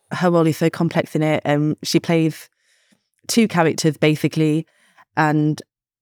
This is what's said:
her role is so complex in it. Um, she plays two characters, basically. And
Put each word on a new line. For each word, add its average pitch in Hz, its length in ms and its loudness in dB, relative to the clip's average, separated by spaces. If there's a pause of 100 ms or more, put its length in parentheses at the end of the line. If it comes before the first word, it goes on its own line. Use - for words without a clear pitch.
(120)
her 175 200 0
role 165 160 4
is 160 100 0
so 165 140 0
complex - 440 -2
in 156 60 -2
it. 156 240 -2
Um, 147 380 0
she - 160 -2
plays 160 500 -2 (800)
two 226 200 2
characters, 160 500 0
basically. 156 680 0 (500)
And 151 460 0 (400)